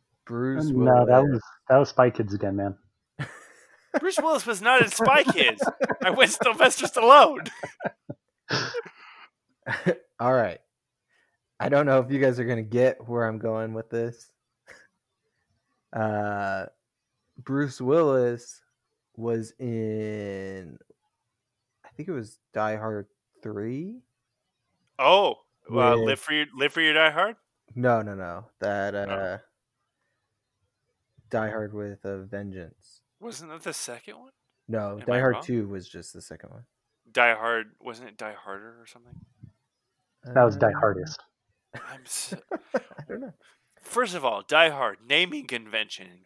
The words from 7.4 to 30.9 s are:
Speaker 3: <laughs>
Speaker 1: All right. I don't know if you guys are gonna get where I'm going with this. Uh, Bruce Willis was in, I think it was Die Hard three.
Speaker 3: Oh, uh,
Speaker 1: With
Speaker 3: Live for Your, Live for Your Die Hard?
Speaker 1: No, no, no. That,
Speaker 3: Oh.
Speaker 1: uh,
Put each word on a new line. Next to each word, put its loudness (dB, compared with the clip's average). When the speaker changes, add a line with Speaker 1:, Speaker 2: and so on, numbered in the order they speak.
Speaker 3:
<laughs> -2
Speaker 1:
All 2
right. 0
I -2
don't 4
know 6
if -2
you 0
guys 2
are -2
gonna -2
get 0
where -2
I'm -4
going -6
with -10
this. -8
Uh, -4
Bruce -6
Willis 0
was -6
in, -8
I -20
think -12
it -6
was -10
Die -2
Hard -8
three. -10
Speaker 3:
Oh, 4
uh, 4
Speaker 1:
With 0
Speaker 3:
Live 0
for -6
Your, 0
Live 0
for -2
Your 2
Die 6
Hard? -2
Speaker 1:
No, 2
no, -8
no. -10
That, -4
Speaker 3:
Oh. -6
Speaker 1:
uh, -6